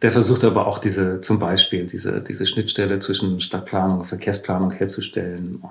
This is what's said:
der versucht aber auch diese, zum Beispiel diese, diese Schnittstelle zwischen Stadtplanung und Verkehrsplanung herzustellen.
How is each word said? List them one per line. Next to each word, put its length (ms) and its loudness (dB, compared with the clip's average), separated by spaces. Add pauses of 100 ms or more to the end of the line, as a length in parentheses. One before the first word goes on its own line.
der 100 4
versucht 320 4
aber 220 4
auch 120 -2
diese, 440 -2
zum 160 4
Beispiel 480 4
diese, 340 -4
diese 240 -6
Schnittstelle 540 0
zwischen 420 -2
Stadtplanung 600 -2
und 40 -8
Verkehrsplanung 680 -2
herzustellen. 1000 -6